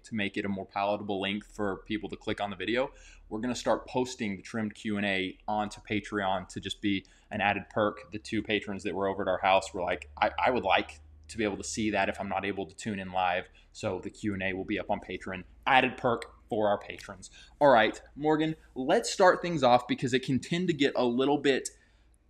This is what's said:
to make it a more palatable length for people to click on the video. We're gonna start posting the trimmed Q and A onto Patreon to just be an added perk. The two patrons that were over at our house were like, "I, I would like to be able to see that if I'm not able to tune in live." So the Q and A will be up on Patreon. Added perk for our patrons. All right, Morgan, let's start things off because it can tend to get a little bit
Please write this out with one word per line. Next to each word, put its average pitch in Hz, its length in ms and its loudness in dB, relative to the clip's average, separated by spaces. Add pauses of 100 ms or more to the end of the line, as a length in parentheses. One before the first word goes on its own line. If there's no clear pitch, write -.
to - 100 -10
make 101 220 -2
it 101 80 -2
a 98 40 -2
more 95 180 -4
palatable 101 540 -2
length 98 320 -4
for 101 260 -2
people 101 320 -6
to 101 60 -10
click - 240 -6
on 101 100 -4
the 98 60 -8
video. 113 360 -2 (360)
We're 107 120 -6
gonna 120 160 -4
start - 320 0
posting 123 480 -2
the 87 60 -16
trimmed 110 340 -6
Q 107 220 -4
and 101 80 -2
A 95 300 -2 (120)
onto 107 320 -4
Patreon 98 720 -2
to - 100 -10
just 92 200 -8
be 98 240 0 (280)
an - 80 -4
added 98 300 2
perk. 104 420 -2
The 107 80 -10
two 110 200 -4
patrons 101 440 -4
that 92 100 -4
were 98 140 0
over 98 140 -4
at 95 60 0
our 90 100 0
house 95 360 4
were 95 80 -4
like, 90 280 -4 (120)
"I, 107 160 4
I 92 120 2
would 131 140 0
like - 360 2 (280)
to - 100 -12
be 113 40 -2
able 101 140 0
to 95 80 -12
see 107 260 -4
that 98 180 0
if 101 120 -6
I'm 101 80 -6
not 95 160 -4
able 98 220 -4
to - 100 -20
tune 101 240 -6
in 92 100 -10
live." 92 380 0 (240)
So 98 280 -4
the 104 100 -10
Q 101 240 -6
and 95 100 -6
A 95 80 0
will 92 120 -4
be 98 140 -2
up 87 140 -8
on 101 80 -2
Patreon. 92 420 -10 (240)
Added 127 300 4
perk 117 300 0 (220)
for 107 180 0
our 101 120 2
patrons. - 520 -16 (300)
All 147 80 8
right, 110 340 6 (140)
Morgan, 156 400 0 (180)
let's 165 340 0
start 185 320 6
things 170 220 -2
off 123 240 6
because 127 260 -2
it 127 120 2
can 131 160 0
tend 175 260 -2
to 170 80 2
get 139 220 2
a 123 80 2
little 131 340 2
bit 139 320 0 (580)